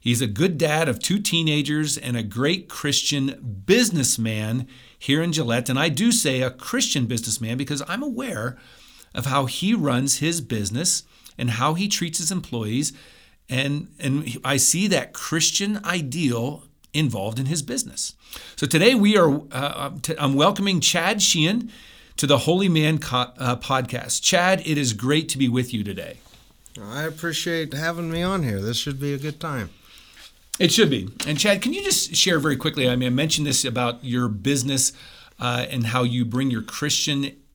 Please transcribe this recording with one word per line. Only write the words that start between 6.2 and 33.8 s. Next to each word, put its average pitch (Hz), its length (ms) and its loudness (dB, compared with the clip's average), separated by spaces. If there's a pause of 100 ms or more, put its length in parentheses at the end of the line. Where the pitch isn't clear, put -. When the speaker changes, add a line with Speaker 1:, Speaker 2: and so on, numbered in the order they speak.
Speaker 1:
a 127 100 0
Christian - 540 -2
businessman 113 540 -4
because 139 280 -4
I'm 202 160 -4
aware 233 540 -6 (580)
of 117 120 -4
how 135 180 2
he 180 300 0
runs 139 460 0
his 165 200 0
business 117 600 -2 (340)
and 120 140 -2
how 131 240 0
he 190 120 -2
treats 175 300 -2
his 170 160 -2
employees. 127 600 -4 (560)
And, 143 380 -2 (120)
and 135 420 -2
I 139 140 2
see 170 300 2
that 170 260 0
Christian 196 720 0
ideal 143 800 -2 (300)
involved 113 440 0
in 135 60 -2
his 151 160 -2
business. - 540 -6 (420)
So 151 100 -2
today 190 280 6
we 208 240 6
are, 151 240 4 (100)
uh, 139 380 -4 (100)
t-, 156 180 -4
I'm 143 140 2
welcoming 190 480 2
Chad 180 400 2
Sheehan 180 500 2 (460)
to - 100 -2
the 139 120 6
Holy 180 320 2
Man 160 260 4
co-, 123 400 -2
uh, 127 200 0
podcast. 127 680 -2
Chad, 185 440 2
it 151 120 2
is 127 160 0
great 143 340 0
to - 80 -4
be 131 140 2
with 123 240 0
you 104 100 -2
today. 87 320 -8 (640)
Speaker 2:
I 113 220 -8
appreciate 160 680 -4
having 165 380 -4
me 170 120 -2
on 185 220 0
here. 104 160 -2
This 110 160 -2
should 139 240 -6
be 143 120 -2
a 139 60 -4
good 151 220 -8
time. 131 300 -6 (880)
Speaker 1:
It 180 140 4
should 196 180 6
be. 101 180 -2 (180)
And 151 120 -2
Chad, 202 240 2
can 254 100 0
you 392 100 -4
just - 320 0
share 175 240 4
very 143 180 0
quickly, 131 320 0
I 123 80 2
mean, 127 120 0
I - 20 2
mentioned 151 360 0
this 135 180 0
about 120 400 -2